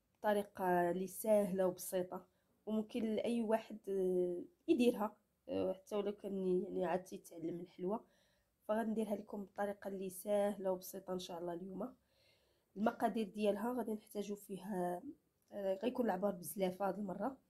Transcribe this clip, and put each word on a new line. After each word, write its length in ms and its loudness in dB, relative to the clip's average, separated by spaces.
بطريقه 680 4
اللي 160 0
سهله 600 4
وبسيطه، 600 -2
وممكن 520 0
اي 240 0
واحد، 360 0
آه، 540 2
يديرها، 480 4
آه، 240 0
حتى 240 -6
ولو 160 0
كان 500 0
يعني 220 -2
عاد 200 0
تيتعلم 560 -8
الحلوه، 440 -4
فغنديرها 480 0
لكم 280 -8
بطريقه 440 -6
اللي 220 -6
سهله 640 2
وبسيطه 400 -6
ان 60 -2
شاء 200 -8
الله. 140 -4
اليوم 420 -6
المقادير 520 0
ديالها 500 2
غادي 160 -2
نحتاجوا 420 -6
فيها، 640 -4
آه، 220 -2
غيكون 320 0
العبار 260 2
بزلافه 560 -2
هذه 60 0
المره، 420 -4